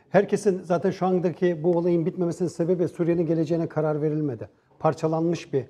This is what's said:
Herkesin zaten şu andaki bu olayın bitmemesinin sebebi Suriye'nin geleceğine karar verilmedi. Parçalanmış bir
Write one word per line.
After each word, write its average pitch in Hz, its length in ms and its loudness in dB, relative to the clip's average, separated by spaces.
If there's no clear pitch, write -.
Herkesin 196 540 2
zaten 175 280 0
şu 180 140 -4
andaki 180 580 0
bu 175 140 2
olayın 170 280 2
bitmemesinin 175 440 -2
sebebi 170 380 0
Suriye'nin 170 380 0
geleceğine 165 420 0
karar 151 340 -2
verilmedi. 151 480 -2
Parçalanmış 160 720 0
bir 131 160 0